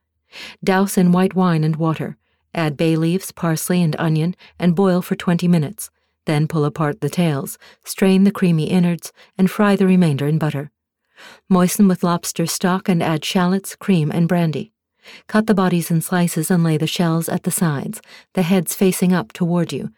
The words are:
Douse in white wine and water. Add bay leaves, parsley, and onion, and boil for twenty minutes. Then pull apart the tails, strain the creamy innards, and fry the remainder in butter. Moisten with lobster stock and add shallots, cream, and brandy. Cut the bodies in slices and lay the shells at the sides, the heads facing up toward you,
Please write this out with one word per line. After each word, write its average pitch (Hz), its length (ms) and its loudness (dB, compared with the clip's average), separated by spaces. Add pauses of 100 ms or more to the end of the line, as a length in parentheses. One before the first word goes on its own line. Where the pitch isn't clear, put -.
(640)
Douse 196 340 2
in 180 140 4
white 180 240 2
wine 170 280 2
and 156 120 0
water. 156 420 -4 (360)
Add 156 220 -2
bay 165 200 2
leaves, 165 360 -2
parsley, 175 500 -2
and 156 160 0
onion, 160 380 0 (220)
and 170 180 2
boil 180 260 2
for 185 140 -4
twenty 175 320 -2
minutes. 165 420 0 (360)
Then 151 220 0
pull 151 180 0
apart 147 340 -2
the 143 100 -4
tails, 160 480 -2 (280)
strain 190 380 2
the 202 80 4
creamy 170 340 0
innards, 175 480 0 (240)
and 185 120 2
fry 202 260 2
the 190 120 2
remainder 160 400 2
in 156 120 0
butter. 147 320 -4 (760)
Moisten 185 400 4
with 185 160 0
lobster 170 440 -2
stock 190 420 -2
and 170 140 2
add 156 200 -2
shallots, 185 520 -2
cream, 160 360 0
and 170 160 0
brandy. 170 460 -2 (540)
Cut 220 200 0
the 220 60 -6
bodies 175 380 0
in 165 100 2
slices 175 480 -2
and 170 140 2
lay 160 120 2
the 156 120 -2
shells 165 420 -2
at 180 140 -4
the 170 80 -2
sides, 156 500 -4 (320)
the 190 80 0
heads 175 320 0
facing 185 400 2
up - 180 -2
toward 170 400 -2
you, - 260 -8